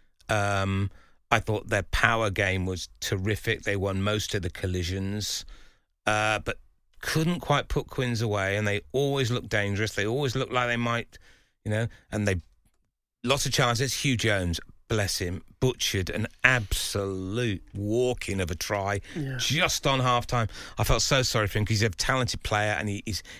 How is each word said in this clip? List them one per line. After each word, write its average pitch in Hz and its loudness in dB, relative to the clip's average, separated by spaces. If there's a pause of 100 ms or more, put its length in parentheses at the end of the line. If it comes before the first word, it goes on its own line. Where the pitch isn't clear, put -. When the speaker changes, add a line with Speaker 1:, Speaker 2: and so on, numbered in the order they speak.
(300)
Speaker 1:
Um, 98 0 (380)
I 117 4
thought 107 -2
their 98 2
power 113 2
game 95 0
was 92 -4 (140)
terrific. 104 -2
They 101 0
won 98 0
most 104 0
of 101 -2
the 95 -4
collisions, 95 -4 (640)
uh, 107 2
but - -6 (440)
couldn't 160 0
quite 143 2
put - 0
Quins 120 -2
away, 101 0
and 107 2
they 101 0 (140)
always 139 2
looked 120 -2
dangerous. 101 0
They 104 0
always 131 0
looked 123 -2
like 123 2
they 120 0
might, 117 -2 (440)
you 107 -6
know, 110 0 (240)
and 104 0
they, 92 2 (840)
lots 135 2
of 135 -2
chances. 120 2
Hugh 131 0
Jones, 92 2 (300)
bless 107 0
him, 92 -6 (180)
butchered 107 0
an 107 -2 (160)
absolute 104 0 (100)
walking 104 0
of 85 -2
a 87 -6
try 101 -2 (160)
Speaker 2:
Yeah. 135 -4
Speaker 1:
just 151 0
on 131 4
half-time. 120 2 (280)
I 110 2
felt 120 4
so 135 4
sorry 110 2
for 107 -2
him 107 2
'cause 107 2
he's 107 2
a 113 2
talented 127 0
player 104 0
and 95 -2
he, 101 -4
he's, - -4 (160)